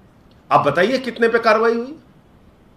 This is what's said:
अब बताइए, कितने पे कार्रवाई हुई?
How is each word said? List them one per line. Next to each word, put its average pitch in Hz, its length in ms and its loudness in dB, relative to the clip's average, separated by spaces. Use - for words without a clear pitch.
अब 143 120 4
बताइए, 180 340 0
कितने 233 300 -2
पे 226 120 0
कार्रवाई 226 340 2
हुई? 254 260 -8